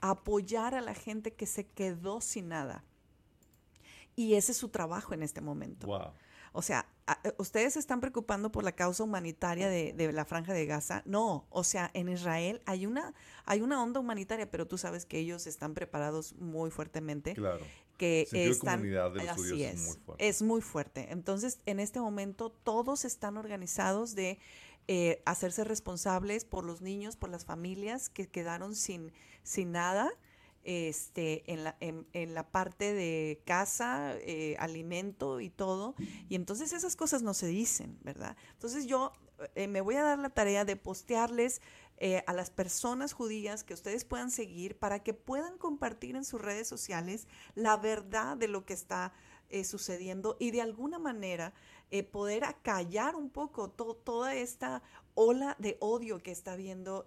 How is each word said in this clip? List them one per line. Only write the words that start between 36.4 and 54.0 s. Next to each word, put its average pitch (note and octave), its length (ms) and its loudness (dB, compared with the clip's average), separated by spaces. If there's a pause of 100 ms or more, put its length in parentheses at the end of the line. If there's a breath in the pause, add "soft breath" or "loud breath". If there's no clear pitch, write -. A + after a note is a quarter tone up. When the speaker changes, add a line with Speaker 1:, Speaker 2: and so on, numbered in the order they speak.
Speaker 1:
esas F4 220 -2
cosas D4 260 2
no G#3 140 2
se - 100 -2
dicen, G3 580 0
¿verdad? - 320 -8 (180 loud breath)
Entonces B3+ 340 -4
yo, C4 260 2 (400)
eh, G3 140 -2
me G3 140 0
voy G3 120 0
a C#4+ 80 4
dar D4 160 4
la C#4 140 -2
tarea G3+ 340 4
de G3 100 0
postearles, A#3 880 0 (360 loud breath)
eh, F#3 280 2
a F3+ 80 0
las F3+ 160 -2
personas B3 640 -2
judías G#3+ 500 -4
que - 120 -10
ustedes G#3+ 300 -4
puedan B3 260 -2
seguir F#3+ 440 -4
para G3+ 280 -2
que A3 100 0
puedan D4+ 460 -4
compartir B3+ 560 -4
en C4+ 100 -4
sus A3+ 160 -4
redes G#3 260 -2
sociales F#3+ 600 -4 (260 loud breath)
la G#3+ 240 6
verdad G#3+ 580 0
de A3+ 120 2
lo G3+ 180 -2
que G3 80 -6
está, F#3 400 -4 (360 loud breath)
eh, G3 160 -2
sucediendo F#3+ 760 -2
y A#3+ 100 2
de A#3 120 2
alguna A#3 360 -2
manera, G3 560 -4 (380 loud breath)
eh, G3 100 0
poder G#3 420 -2
acallar G#3+ 720 0
un D4 140 -4
poco C4+ 400 -4
to-, A3+ 260 -6
toda A#3+ 380 -2